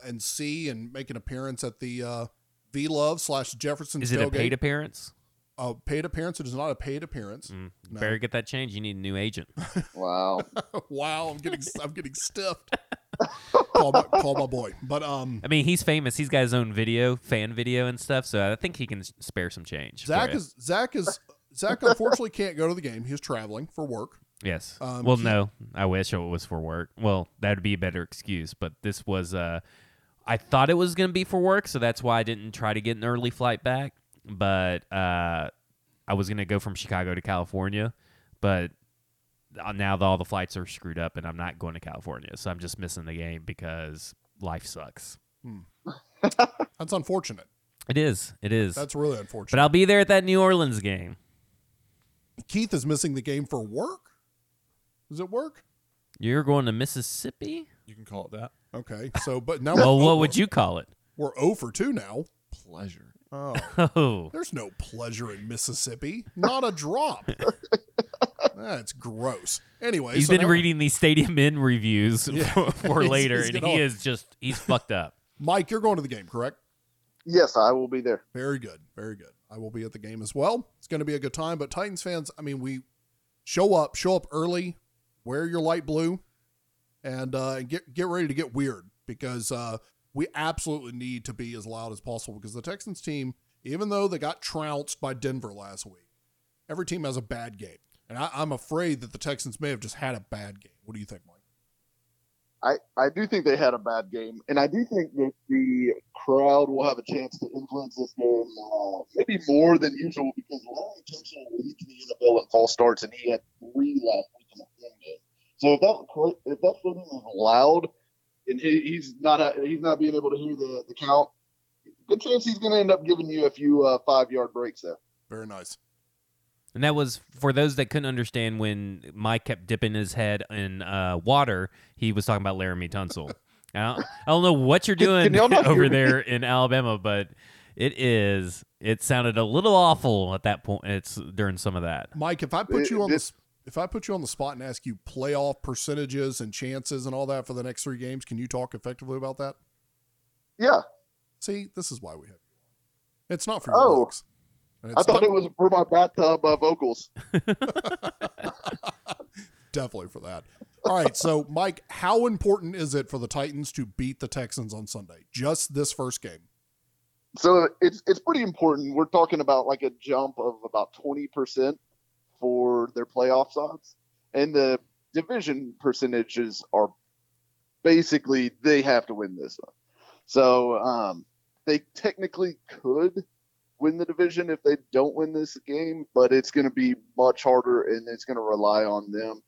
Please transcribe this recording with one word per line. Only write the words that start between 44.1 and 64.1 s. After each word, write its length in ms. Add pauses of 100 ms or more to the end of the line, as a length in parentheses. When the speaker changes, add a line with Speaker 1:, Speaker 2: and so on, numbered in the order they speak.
Speaker 2:
life 240
sucks. 520 (280)
Speaker 1:
Hmm. 140 (260)
<laughs> 360 (560)
That's 140
unfortunate. 560 (400)
Speaker 2:
It 100
is. 440
It 100
is. 240
Speaker 1:
That's 200
really 220
unfortunate. 380
Speaker 2:
But 60
I'll 80
be 160
there 160
at 80
that 160
New 160
Orleans 400
game. 340 (1300)
Speaker 1:
Keith 260
is 120
missing 280
the 80
game 240
for 180
work? 480 (960)
Is 100
it 100
work? 340 (560)
Speaker 2:
You're 240
going 220
to 60
Mississippi? 960 (180)
Speaker 4:
You 100
can 100
call 200
it 60
that. 200 (220)
Speaker 1:
Okay. 380 (120)
So, 160
but 220
now 140
Speaker 2:
Well, 240
Speaker 1:
we're 60
Speaker 2:
what 60
Speaker 1:
oh, 60
Speaker 2:
would 180
you 120
call 320
it? 80 (300)
Speaker 1:
We're 220
oh 160
for 160
two 220
now. 320 (260)
Speaker 4:
Pleasure. 640 (180)
Speaker 1:
Oh. 240 (220)
Speaker 2:
<laughs> 180
Oh. 380